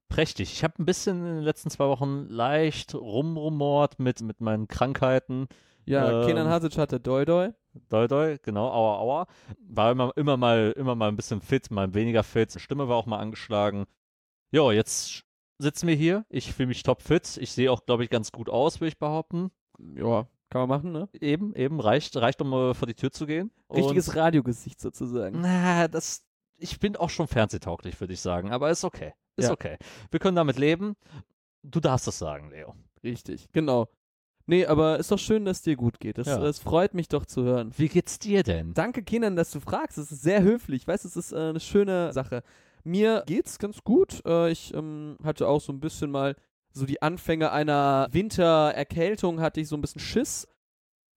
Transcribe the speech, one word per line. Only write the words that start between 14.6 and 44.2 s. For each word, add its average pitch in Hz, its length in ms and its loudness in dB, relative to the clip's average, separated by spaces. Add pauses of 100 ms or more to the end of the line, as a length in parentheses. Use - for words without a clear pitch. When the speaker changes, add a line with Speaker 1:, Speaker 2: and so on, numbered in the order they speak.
Speaker 1:
jetzt - 520 0 (340)
sitzen 147 300 -2
wir 165 80 4
hier. 175 340 2
Ich - 240 -6
fühl 127 140 -2
mich 123 160 -6
topfit. - 540 0
Ich - 160 -10
sehe 127 180 2
auch, 120 160 -2
glaub 120 140 2
ich, 120 100 -4
ganz 113 220 0
gut 117 160 -10
aus, 143 320 0
will 165 80 -2
ich - 100 -10
behaupten. 160 500 -4 (460)
Speaker 2:
Ja, 117 320 0 (220)
kann 127 180 -2
man - 20 0
machen, 147 220 -2
ne? 165 160 -6 (140)
Speaker 1:
Eben, 160 340 -2
eben, 139 240 -2
reicht, 120 380 2
reicht, 123 240 2
um, 139 100 -2
äh, 127 220 2
vor 127 160 -4
die 113 40 -6
Tür - 180 -4
zu - 140 -8
gehen. 165 260 -4 (160)
Und - 120 -4
Speaker 2:
Richtiges 156 380 2
Radiogesicht 156 640 2
sozusagen. 120 580 -6
Speaker 1:
Na, 175 480 2
das, - 380 -6 (320)
ich - 240 -12
bin 208 160 0
auch 165 120 -2
schon 160 200 -4
fernsehtauglich, 92 720 -2
würd 92 100 -6
ich 90 80 -8
sagen, 90 320 -4
aber 139 180 0
ist 160 140 0
okay. - 300 -8 (240)
Ist - 80 2
Speaker 2:
Ja. 175 80 2
Speaker 1:
okay. - 240 -8 (340)
Wir 160 80 0
können 190 160 2
damit 147 240 2
leben. 170 380 2 (680)
Du 147 160 -4
darfst 135 260 2
das - 140 -6
sagen, 73 300 -8
Leo. 71 260 -18 (260)
Speaker 2:
Richtig, - 520 -10
genau. 131 340 2 (600)
Nee, 175 180 4
aber 156 340 4
ist 170 120 -2
doch 202 80 2
schön, 214 260 2
dass 185 160 -2
dir 151 160 0
gut 117 240 0
geht. 107 160 -8
Das, 123 100 -4
Speaker 1:
Ja. 135 120 2
Speaker 2:
das 147 200 0
freut 180 360 2
mich 170 120 -2
doch 147 180 -2
zu - 180 -2
hören. 123 340 2
Speaker 1:
Wie 160 100 2
geht's - 320 0
dir 202 240 2
denn? 82 300 -2
Speaker 2:
Danke, 220 300 -2
Kenan, 208 340 0
dass 165 140 0
du 147 100 -8
fragst. 262 360 -6
Das 147 140 -10
ist 143 120 -12
sehr 190 180 6
höflich. 185 440 2
Weißt 185 200 -4
du, - 20 -10
es - 80 -14
ist, 175 160 -8
äh, - 60 -6
eine 160 240 -4
schöne 185 500 2
Sache. 127 320 -6 (400)
Mir 208 440 2
geht's 202 320 -4
ganz - 260 -8
gut. 359 400 2